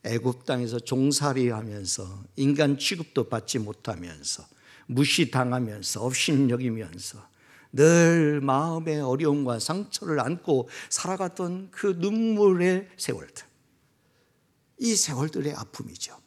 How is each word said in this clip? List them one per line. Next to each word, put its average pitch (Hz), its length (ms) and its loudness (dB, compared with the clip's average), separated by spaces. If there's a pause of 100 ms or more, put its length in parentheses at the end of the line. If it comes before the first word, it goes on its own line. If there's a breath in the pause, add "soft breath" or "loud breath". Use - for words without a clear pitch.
애굽 117 420 -4
땅에서 120 340 -4
종살이하면서 113 1400 -2 (140)
인간 139 400 2
취급도 160 520 -2
받지 113 300 -4
못하면서 87 880 -10 (400 loud breath)
무시당하면서 123 1160 0
업신여기면서 120 1300 -2 (440 soft breath)
늘 160 680 6
마음의 151 600 0
어려움과 135 580 0
상처를 175 600 -4
안고 131 500 0 (200 loud breath)
살아갔던 185 840 -6
그 196 260 -2
눈물의 196 1000 2
세월들, - 460 -8 (1400)
이 233 160 2
세월들의 147 580 -2
아픔이죠. - 720 -14